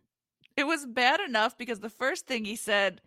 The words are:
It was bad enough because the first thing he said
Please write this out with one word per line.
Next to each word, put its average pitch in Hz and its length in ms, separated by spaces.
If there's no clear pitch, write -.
It 277 80
was 302 200
bad 247 340
enough 233 380
because 233 240
the 220 80
first 269 380
thing 233 180
he 208 100
said 202 520